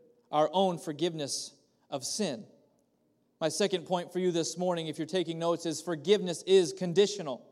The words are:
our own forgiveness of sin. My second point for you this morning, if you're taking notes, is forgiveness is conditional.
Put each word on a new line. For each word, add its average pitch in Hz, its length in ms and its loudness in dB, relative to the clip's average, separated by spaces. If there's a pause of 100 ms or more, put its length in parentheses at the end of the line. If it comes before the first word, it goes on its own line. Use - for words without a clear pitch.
(320)
our 151 220 4
own 185 240 2
forgiveness 156 760 -4 (360)
of 131 160 -6
sin. 143 400 -4 (920)
My 160 100 0
second 180 360 0
point 175 280 -4
for 180 60 -2
you 185 120 2
this 160 260 -2
morning, 175 300 -2
if 175 120 -6
you're 151 80 -2
taking 165 320 -2
notes, 165 260 0
is 156 160 -4
forgiveness 180 640 0
is 185 300 6
conditional. 180 800 0